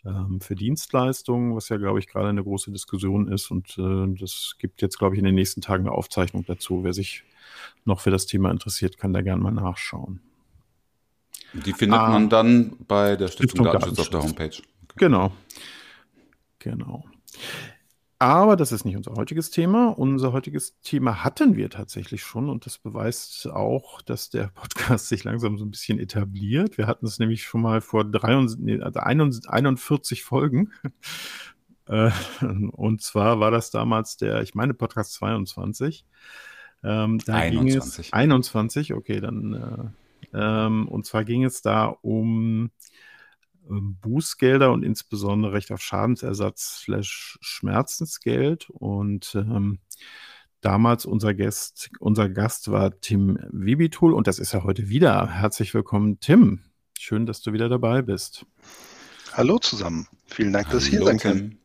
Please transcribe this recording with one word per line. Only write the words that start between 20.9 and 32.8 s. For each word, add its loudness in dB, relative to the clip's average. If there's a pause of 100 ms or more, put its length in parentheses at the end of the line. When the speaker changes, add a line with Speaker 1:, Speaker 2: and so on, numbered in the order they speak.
Speaker 1:
hatten 4
wir -2
tatsächlich -12
schon -6
und -8
das -14
beweist -8
auch, -4
dass -8
der -4
Podcast -4
sich -4
langsam -4
so -8
ein -8
bisschen -4
etabliert. -4
Wir 0
hatten -4
es -6
nämlich 0
schon -4
mal 2
vor 0
dreiund-, 2
nee, -2
also -4
einund-, 2
einundvierzig 0
Folgen. 0 (120)
<laughs> -8 (920)
Äh, 4 (600)
und -2